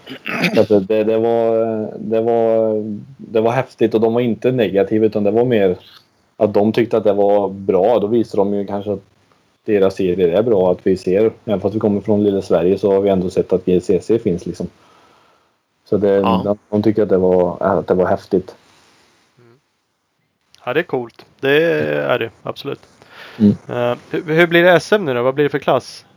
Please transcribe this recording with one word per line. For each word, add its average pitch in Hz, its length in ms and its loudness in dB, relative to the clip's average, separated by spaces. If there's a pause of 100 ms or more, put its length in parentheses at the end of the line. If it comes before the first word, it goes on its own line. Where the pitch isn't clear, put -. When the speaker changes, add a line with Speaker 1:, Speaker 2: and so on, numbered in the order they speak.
(560)
Speaker 1:
Så 117 60 6
att 107 60 0
det, 104 120 2
det, 107 240 0
det 110 140 0
var, 113 360 0 (460)
det 113 220 -2
var, 113 520 2 (440)
det 113 240 -2
var 113 100 2
häftigt, 127 420 -2
och 110 80 2
de 113 120 2
var 120 80 0
inte 123 300 -2
negativa, 107 540 0
utan 107 180 -2
det 101 80 0
var 117 140 2
mer 101 320 2 (600)
att 104 160 0
de 107 180 2
tyckte 113 260 0
att 107 60 0
det 104 100 2
var 101 360 2
bra. 98 500 0
Då 101 80 -2
visar 107 300 -2
de 101 160 0
ju 101 120 -4
kanske 101 280 -8
att 98 60 -6 (640)
deras 98 300 2
serier 90 320 0
är 90 160 2
bra, 95 280 2
att 90 120 -4
vi 95 140 0
ser, 101 340 0 (140)
även 101 140 -2
fast 98 160 -2
vi 110 40 -4
kommer 101 220 0
från 104 220 0
lilla 98 180 0
Sverige, 92 360 0
så 98 140 0
har 98 100 2
vi 101 80 2
ändå 92 200 0
sett - 240 -2
att 92 120 -2
G 90 160 2
C - 200 -2
C 117 180 0
finns, 180 260 -4
liksom. 175 220 -10 (1160)
Så 104 120 -2
det, 98 180 0
Speaker 2:
Ja. 98 280 0
Speaker 1:
de, 101 140 -2 (120)
de 107 140 -2
tycker 107 200 0
att 95 60 -2
det 95 80 2
var, 90 420 2
att 92 280 -2
det 98 60 -2
var 90 120 0
häftigt. 95 500 -4 (840)
Speaker 3:
Mm. 120 220 -20 (1040)
Ja, 123 80 -4
det 147 60 0
är 175 40 0
coolt. 123 420 -8 (140)
Det 143 240 2 (300)
är 143 260 -2
det, 117 100 -6 (140)
absolut. - 360 -10 (600)
Speaker 1:
Mm. 104 120 4 (180)
Speaker 3:
Eh, 120 280 -4 (120)
hur, 160 240 -6
hur 170 140 4
blir 170 160 4
det 180 80 6
S 170 220 2
M 208 120 0
nu 135 80 -2
då? 120 100 -2
Vad 131 120 0
blir 147 80 2
det 143 60 0
för 147 100 -4
klass? - 460 -2 (120)